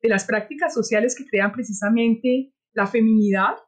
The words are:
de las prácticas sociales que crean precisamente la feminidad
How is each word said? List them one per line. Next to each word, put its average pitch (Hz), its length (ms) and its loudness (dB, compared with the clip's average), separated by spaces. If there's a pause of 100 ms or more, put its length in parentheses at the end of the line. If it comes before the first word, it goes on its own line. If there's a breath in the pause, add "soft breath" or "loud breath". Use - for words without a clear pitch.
de 226 60 2
las 196 160 0
prácticas 277 500 -4
sociales 226 400 0
que 262 120 -16
crean 202 260 -2
precisamente 233 1000 0 (200)
la 202 160 -2
feminidad 214 640 2 (140)